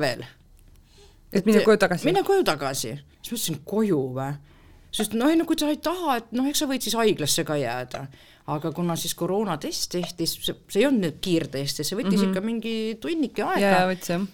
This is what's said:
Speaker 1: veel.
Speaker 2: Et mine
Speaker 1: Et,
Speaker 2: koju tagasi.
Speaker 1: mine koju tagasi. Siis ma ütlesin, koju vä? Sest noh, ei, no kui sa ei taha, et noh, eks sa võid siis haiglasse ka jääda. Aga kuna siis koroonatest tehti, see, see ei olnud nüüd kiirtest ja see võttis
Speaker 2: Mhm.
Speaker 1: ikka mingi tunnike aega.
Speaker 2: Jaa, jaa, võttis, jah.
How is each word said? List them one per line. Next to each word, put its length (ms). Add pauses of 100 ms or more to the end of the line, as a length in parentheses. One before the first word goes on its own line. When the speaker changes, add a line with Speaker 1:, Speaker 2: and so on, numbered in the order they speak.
Speaker 1:
veel. 240 (1040)
Speaker 2:
Et 160
mine 160
Speaker 1:
Et, 20
Speaker 2:
koju 140
tagasi. 320
Speaker 1:
mine 160
koju 160
tagasi. 540 (260)
Siis 80
ma 80
ütlesin, 240
koju 440 (120)
vä? 140 (600)
Sest 240
noh, 160
ei, 80
no 80
kui 80
sa 160
ei 80
taha, 400
et 160
noh, 80
eks 160
sa 80
võid 160
siis 140
haiglasse 500
ka 80
jääda. 460 (500)
Aga 240
kuna 240
siis 160
koroonatest 800
tehti, 340
see, 240 (160)
see 140
ei 20
olnud 220
nüüd 180
kiirtest 560
ja 80
see 80
võttis 240
Speaker 2:
Mhm. 80
Speaker 1:
ikka 160
mingi 300 (260)
tunnike 460
aega. 160
Speaker 2:
Jaa, 160
jaa, 100
võttis, 240
jah. 220